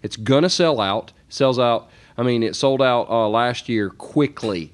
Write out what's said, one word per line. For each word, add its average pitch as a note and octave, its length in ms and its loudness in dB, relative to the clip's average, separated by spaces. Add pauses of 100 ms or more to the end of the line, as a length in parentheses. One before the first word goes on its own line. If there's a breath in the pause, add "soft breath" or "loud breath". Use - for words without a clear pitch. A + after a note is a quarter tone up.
It's - 160 -10
gonna C3+ 320 2
sell D#3 320 2
out. G2+ 300 -4 (180 soft breath)
Sells C3 280 0
out. A#2+ 300 0 (300 loud breath)
I A#2+ 40 -2
mean, A#2+ 200 0
it A2 120 -2
sold C3+ 280 0
out, B2 260 0
uh, A2+ 180 0
last A#2+ 440 -2
year G#2+ 180 -2
quickly, G#2 840 -4